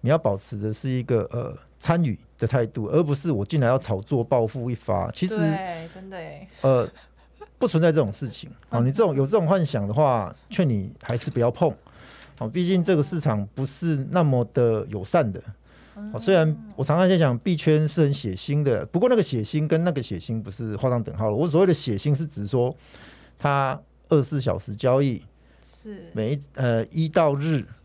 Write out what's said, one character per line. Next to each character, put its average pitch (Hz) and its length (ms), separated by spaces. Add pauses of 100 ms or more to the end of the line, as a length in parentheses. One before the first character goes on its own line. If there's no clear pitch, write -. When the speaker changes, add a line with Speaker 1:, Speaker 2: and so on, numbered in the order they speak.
Speaker 1:
你 - 80
要 156 100
保 101 180
持 - 200
的 107 160
是 135 160
一 127 160
个， 117 260
呃， - 260 (220)
参 170 240
与 123 160 (200)
的 117 80
态 120 200
度， 107 200
而 143 140
不 147 140
是 151 160
我 104 140
进 156 160
来 120 80
要 123 100
炒 98 220
作 117 240
暴 120 200
富 120 240
一 120 60
发。 98 380
其 - 160
实， 214 80
Speaker 2:
对， 165 580
真 185 160
的 185 100
耶。 151 280 (140)
Speaker 1:
呃， 127 260 (680)
不 247 120
存 160 120
在 165 120
这 156 80
种 113 100
事 123 180
情。 - 220 (200)
Speaker 2:
嗯。 120 100
Speaker 1:
哦， 120 40
你 131 60
这 180 140
种， 165 100
有 135 100
这 139 80
种 202 140
幻 180 180
想 110 220
的 104 80
话， 123 400 (160)
劝 175 180
你 107 240 (100)
还 120 140
是 131 140
不 - 80
要 120 140
碰。 147 200 (680)
哦， 113 100
毕 165 160
竟 185 180
这 180 140
个 151 60
市 151 180
场 104 340
不 135 100
是 147 460
那 165 140
么 131 280
的 113 340
友 101 180
善 143 260
的。 92 100 (540)
Speaker 2:
嗯。 208 180
Speaker 1:
哦， - 60
虽 190 160
然 160 100 (300)
我 - 80
常 151 160
常 185 100
在 190 80
讲 135 220
币 180 160
圈 156 320
是 151 140
很 143 120
血 113 220
腥 143 300
的， 110 220
不 - 120
过 233 100
那 247 60
个 220 80
血 123 180
腥 151 280
跟 160 160
那 180 80
个 139 100
血 101 160
腥 113 240
不 98 80
是 107 280
画 131 120
上 120 100
等 - 160
号 110 140
了。 104 60
我 147 100
所 160 140
谓 196 60
的 180 60
血 120 240
腥 147 160
是 143 140
指 101 180
说， 123 300 (640)
它 139 420 (280)
二 170 80
十 139 80
四 143 160
小 92 180
时 101 160
交 127 260
易， 135 220 (400)
Speaker 2:
是。 196 500
Speaker 1:
每 113 200
一， 143 80 (140)
呃， 117 320
一 160 220
到 156 280
日 147 280 (200)